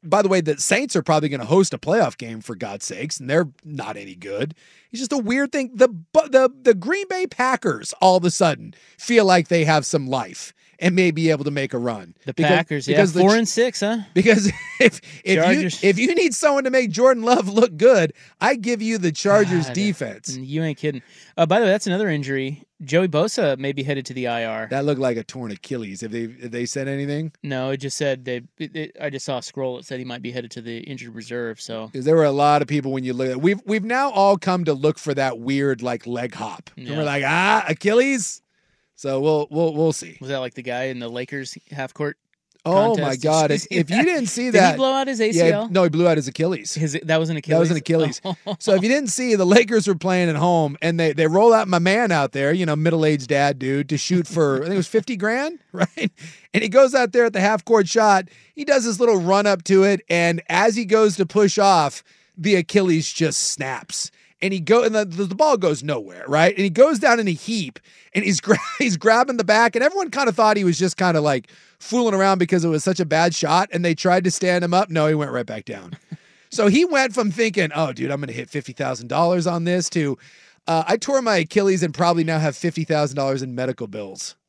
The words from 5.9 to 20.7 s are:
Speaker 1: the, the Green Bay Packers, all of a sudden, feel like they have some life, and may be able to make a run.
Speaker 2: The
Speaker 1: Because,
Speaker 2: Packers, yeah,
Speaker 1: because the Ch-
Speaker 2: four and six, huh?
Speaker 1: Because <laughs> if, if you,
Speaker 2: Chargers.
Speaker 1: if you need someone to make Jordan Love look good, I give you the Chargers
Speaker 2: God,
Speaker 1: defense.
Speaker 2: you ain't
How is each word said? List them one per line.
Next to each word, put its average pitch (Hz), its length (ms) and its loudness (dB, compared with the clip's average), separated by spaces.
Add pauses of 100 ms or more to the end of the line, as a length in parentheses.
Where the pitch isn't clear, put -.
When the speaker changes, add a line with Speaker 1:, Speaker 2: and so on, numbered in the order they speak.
Speaker 1:
the, 262 220 0 (120)
the 247 120 6
Green 320 340 -4
Bay 370 180 -4
Packers, 233 720 -4
all 185 160 6
of 175 80 0
a 175 60 2
sudden, 131 440 -2 (220)
feel 226 280 2
like 180 240 4
they 170 160 2
have 151 200 2
some 143 220 -2
life, 127 480 -6 (260)
and 175 160 0
may 180 140 4
be 160 200 0
able 139 140 0
to 147 60 -2
make 139 240 -6
a 123 40 -2
run. 110 360 -6 (100)
Speaker 2:
The 139 100 -8
Speaker 1:
Because, 151 160 2
Speaker 2:
Packers, 151 380 0
yeah, 143 80 2
Speaker 1:
because 160 160 4
the 175 80 0
Ch- - 20 6
Speaker 2:
four 202 140 6
and 226 120 0
six, 240 320 -2
huh? 214 180 -2 (160)
Speaker 1:
Because 202 320 4
<laughs> - 340 -6
if, - 200 4 (240)
if 190 120 2
you, 160 60 2
Speaker 2:
Chargers. 185 420 0
Speaker 1:
if 196 140 4
you 269 160 2
need 330 200 2
someone 277 300 2
to 262 60 0
make 254 200 0
Jordan 240 320 4
Love 226 260 2
look 202 280 2
good, 185 360 6 (280)
I 254 160 2
give 226 260 -4
you 226 160 -2
the 175 140 0
Chargers 180 540 2
Speaker 2:
God, 123 80 -10
Speaker 1:
defense. 131 640 -6
Speaker 2:
you 139 280 -6
ain't 151 140 -6